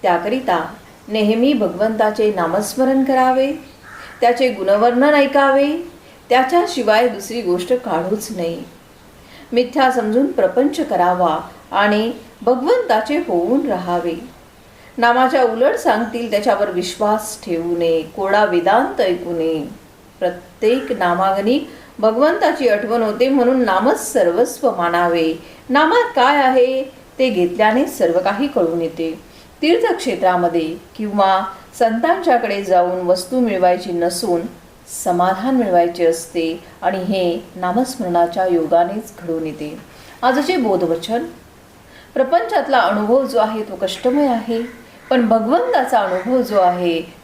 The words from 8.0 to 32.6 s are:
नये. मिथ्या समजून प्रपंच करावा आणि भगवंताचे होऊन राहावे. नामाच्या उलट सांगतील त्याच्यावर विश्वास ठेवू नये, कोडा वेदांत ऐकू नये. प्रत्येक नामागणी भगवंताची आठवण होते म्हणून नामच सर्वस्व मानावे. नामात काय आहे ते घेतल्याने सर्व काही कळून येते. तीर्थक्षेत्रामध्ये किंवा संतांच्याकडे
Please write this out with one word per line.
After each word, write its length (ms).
नये. 520
मिथ्या 400
समजून 400
प्रपंच 480
करावा 600
आणि 400
भगवंताचे 760
होऊन 500
राहावे. 480
नामाच्या 460
उलट 320
सांगतील 560
त्याच्यावर 380
विश्वास 760
ठेवू 320
नये, 240
कोडा 440
वेदांत 560
ऐकू 300
नये. 320
प्रत्येक 720
नामागणी 680
भगवंताची 680
आठवण 360
होते 260
म्हणून 340
नामच 500
सर्वस्व 640
मानावे. 560
नामात 460
काय 220
आहे 460
ते 100
घेतल्याने 560
सर्व 340
काही 280
कळून 340
येते. 380
तीर्थक्षेत्रामध्ये 1120
किंवा 480
संतांच्याकडे 840